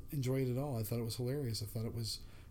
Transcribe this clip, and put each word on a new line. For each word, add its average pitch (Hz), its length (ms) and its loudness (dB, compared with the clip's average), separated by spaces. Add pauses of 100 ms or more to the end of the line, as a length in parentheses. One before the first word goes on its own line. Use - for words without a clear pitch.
enjoy 135 300 2
it 127 100 4
at 123 100 2
all. 143 160 0
I 110 60 2
thought 117 160 0
it 117 60 2
was 113 100 -2
hilarious. 123 480 0
I 104 40 -2
thought 113 200 -2
it - 80 -2
was 113 240 -2 (320)